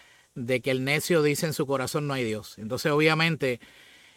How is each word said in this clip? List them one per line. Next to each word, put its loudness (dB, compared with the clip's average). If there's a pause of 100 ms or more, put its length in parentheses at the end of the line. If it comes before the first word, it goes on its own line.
(340)
de -2
que -2
el 0
necio 2
dice 2
en -2
su -2
corazón, -2
"No -2
hay -2
Dios". -6
Entonces, -4
obviamente, 2 (560)